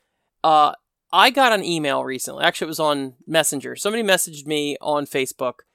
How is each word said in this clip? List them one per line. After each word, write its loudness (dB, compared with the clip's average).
Uh, 4
I 6
got 4
an 0
email -2
recently. -6
Actually, 0
it -4
was -6
on -2
Messenger. -2
Somebody -4
messaged -2
me -4
on -2
Facebook, -4